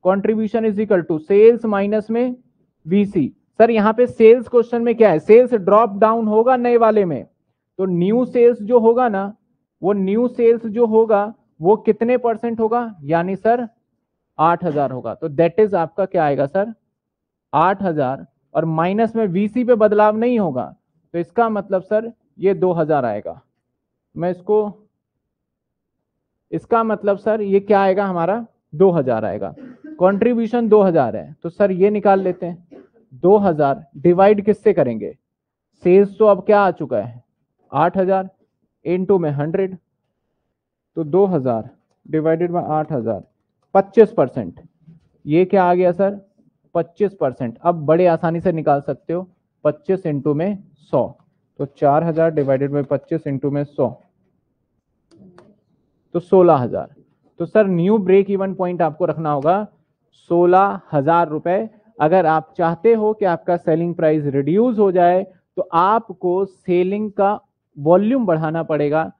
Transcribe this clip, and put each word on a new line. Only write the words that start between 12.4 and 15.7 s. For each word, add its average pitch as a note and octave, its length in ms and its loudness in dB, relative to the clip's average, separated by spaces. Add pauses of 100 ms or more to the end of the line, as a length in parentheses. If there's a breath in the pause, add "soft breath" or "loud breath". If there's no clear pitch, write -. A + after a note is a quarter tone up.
होगा? A3+ 440 -4
यानी E3+ 320 -2
sir A3+ 320 -2 (720)
आठ E3+ 240 2
हजार C#3+ 280 -2
होगा। A#2 240 -10
तो D#3+ 140 -10
that E3 300 0
is G#3 160 2